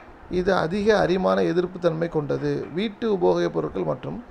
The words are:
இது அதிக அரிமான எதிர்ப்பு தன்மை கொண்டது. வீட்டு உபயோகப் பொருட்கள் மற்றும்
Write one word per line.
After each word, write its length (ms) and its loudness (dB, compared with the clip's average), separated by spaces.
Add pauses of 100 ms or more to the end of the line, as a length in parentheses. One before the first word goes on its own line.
(320)
இது 220 2
அதிக 540 2
அரிமான 340 2
எதிர்ப்பு 380 0
தன்மை 300 0
கொண்டது. 640 -2
வீட்டு 400 -2
உபயோகப் 400 2
பொருட்கள் 300 -4
மற்றும் 480 -6